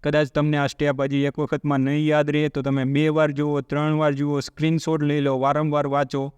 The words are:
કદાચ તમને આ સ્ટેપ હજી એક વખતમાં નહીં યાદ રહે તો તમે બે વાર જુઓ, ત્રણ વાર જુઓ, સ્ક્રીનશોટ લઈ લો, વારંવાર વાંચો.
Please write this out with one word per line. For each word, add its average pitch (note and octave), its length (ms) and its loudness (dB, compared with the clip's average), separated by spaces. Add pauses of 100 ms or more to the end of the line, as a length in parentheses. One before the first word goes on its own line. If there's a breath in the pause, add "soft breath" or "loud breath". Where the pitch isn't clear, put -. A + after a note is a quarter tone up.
કદાચ D3+ 240 2
તમને D3+ 300 0
આ C#3+ 100 2
સ્ટેપ C#3+ 340 0
હજી C#3 160 0
એક C#3 220 0
વખતમાં C#3+ 400 0
નહીં D3 280 0
યાદ D3+ 220 2
રહે D3+ 200 0
તો C#3+ 120 -6
તમે C3+ 220 -2
બે C#3+ 260 2
વાર D3+ 220 2
જુઓ, D3 300 -2
ત્રણ D3 320 -2
વાર D3+ 200 2
જુઓ, C#3+ 260 -2
સ્ક્રીનશોટ D#3+ 640 -2
લઈ D3 160 0
લો, C#3 200 0
વારંવાર D3 480 0
વાંચો. C#3 500 -2